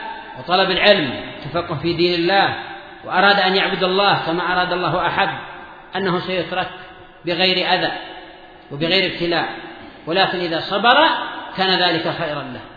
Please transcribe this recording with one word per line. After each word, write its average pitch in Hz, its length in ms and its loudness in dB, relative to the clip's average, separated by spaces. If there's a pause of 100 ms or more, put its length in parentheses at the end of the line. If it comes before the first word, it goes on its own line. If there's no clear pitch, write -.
(380)
وطلب 185 320 2
العلم 180 400 4
والتفقه - 640 -6
في 165 180 -2
دين 175 220 4
الله 175 400 4 (500)
وأراد 196 360 4
أن 185 160 4
يعبد 180 280 0
الله 185 420 2
كما 170 260 0
أراد 180 200 2
الله 175 340 0
أحد 185 220 0 (680)
أنه 185 220 0
سيترك 180 520 -4 (560)
بغير 180 480 2
أذى 165 180 0 (800)
وبغير 165 400 0
ابتلاء، 170 360 0 (580)
ولكن 185 320 2
إذا 165 200 -2
صبر 240 500 4 (480)
كان 185 220 2
ذلك 165 400 0
خيرا 147 240 -4
له 127 180 -10 (160)